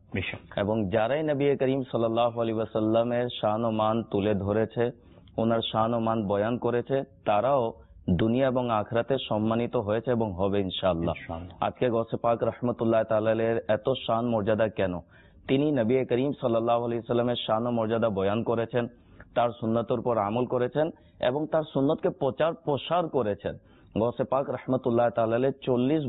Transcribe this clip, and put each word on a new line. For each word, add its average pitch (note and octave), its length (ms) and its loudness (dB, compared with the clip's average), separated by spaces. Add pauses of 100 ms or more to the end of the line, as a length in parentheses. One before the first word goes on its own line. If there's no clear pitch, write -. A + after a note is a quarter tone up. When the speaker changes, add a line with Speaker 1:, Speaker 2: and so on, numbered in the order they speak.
(140)
Speaker 1:
বেশক। - 440 -8
Speaker 2:
এবং G#2 300 0
যারাই A2+ 340 0
নবী C#3+ 340 2
করিম C3+ 260 0
সাল্লাল্লাহু A#2 580 0
আলাইহি A2+ 160 0
ওয়াসাল্লামের A2+ 720 0 (120)
শান A2 240 0
ও A#2 60 0
মান A2 320 0
তুলে G#2 320 0
ধরেছে, G#2+ 560 0 (480)
ওনার A2+ 220 2 (120)
শান A2+ 220 0
ও A#2 40 -2
মান A2+ 280 0
বয়ান G#2 320 0
করেছে, A#2+ 440 -2 (220)
তারাও A#2 480 2 (380)
দুনিয়া A2+ 360 2
এবং B2 240 0
আখরাতে A2+ 460 0 (120)
সম্মানিত A2+ 480 0
হয়েছে A2+ 340 -2
এবং A2+ 220 0
হবে F#2+ 280 0
ইনশাআল্লাহ। F2 580 0
Speaker 1:
ইনশাআল্লাহ। F2 420 -10
Speaker 2:
আজকে B2 300 0
গৌসে A2+ 320 -2
পাক A#2 200 0
রহমতুল্লাহ A2+ 600 0
তাআলা A2 280 2
আলাইহির A2+ 380 0
এত A2 240 0 (140)
শান A#2 220 0
মর্যাদা A2 400 2
কেন? F#2 300 -2 (500)
তিনি C#3+ 240 2
নবী B2+ 320 2
করিম B2+ 280 0
সাল্লাল্লাহু A#2 520 0
আলাইহি A#2 140 -2
ওয়াসাল্লামের A#2+ 380 0
শান A2+ 300 0
ও B2 40 0
মর্যাদা A2+ 380 0
বয়ান G2+ 340 0
করেছেন, A#2 440 -2 (480)
তার A#2+ 160 2 (100)
সুন্নতের A#2 380 0
উপর A2+ 200 0
আমল A2 280 0
করেছেন B2+ 440 0 (300)
এবং C#3+ 260 0
তার D#3+ 160 0 (100)
সুন্নতকে D3+ 380 0
প্রচার D3+ 440 -2
প্রসার D#3+ 540 -2
করেছেন। G#2 460 -2 (440)
গৌসে A#2+ 260 0
পাক C3 260 0
রহমতুল্লাহ A#2+ 600 0
তাআলা A2+ 260 0
আলাইহি C3 260 0
চল্লিশ C3 460 2